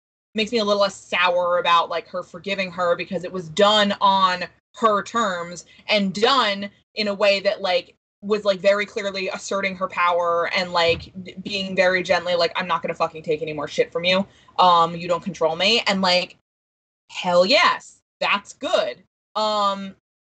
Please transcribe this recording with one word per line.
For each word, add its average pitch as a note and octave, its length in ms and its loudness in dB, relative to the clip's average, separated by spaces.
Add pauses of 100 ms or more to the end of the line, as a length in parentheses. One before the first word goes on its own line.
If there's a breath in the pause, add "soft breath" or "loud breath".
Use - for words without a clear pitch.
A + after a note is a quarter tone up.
(340)
makes G#3 180 -2
me A#3+ 60 2
a G#3 60 0
little G3+ 180 2
less G3 120 0
sour F3+ 640 0
about, E3+ 320 2
like, E3 180 -6
her F3+ 140 -8
forgiving F#3 500 -6
her, F3 240 0
because F3 280 -6
it E3+ 80 -8
was F3+ 180 -8
done G3+ 500 4
on F#3 460 2 (300)
her G#3 260 2
terms F3 640 -4 (220 soft breath)
and G3 260 0
done G#3 560 0 (240 soft breath)
in G#3+ 140 -4
a G3+ 60 -2
way G3+ 260 2
that, F#3+ 200 0
like, F3+ 340 -2 (280)
was, G#3 220 -2
like, G3 160 0
very G3+ 240 4
clearly G3 440 -6
asserting G3 480 -6
her F#3 120 -4
power F3 680 0
and, F3 180 -4
like, E3+ 400 0 (100)
d-, F3+ 200 -16
being F#3+ 340 -6
very F#3 260 2
gently F3 320 0
like, E3+ 220 0
"I'm F3+ 100 -4
not E3 160 -2
gonna E3+ 120 -6
fucking D#3+ 280 -4
take D#3 200 -4
any D#3 100 -8
more D3 160 -8
shit - 240 -2
from E3+ 120 -6
you. F#3 220 2 (320 soft breath)
Um, E3+ 380 6
you E3+ 100 -10
don't E3+ 160 -2
control D#3+ 320 -2
me." G3+ 320 0
And, G3 160 0
like, F3+ 340 0 (720)
hell F3+ 340 2
yes, - 560 0 (200)
that's F#3 340 -4
good. A#3+ 480 -4 (340)
Um, G3+ 580 -2 (280)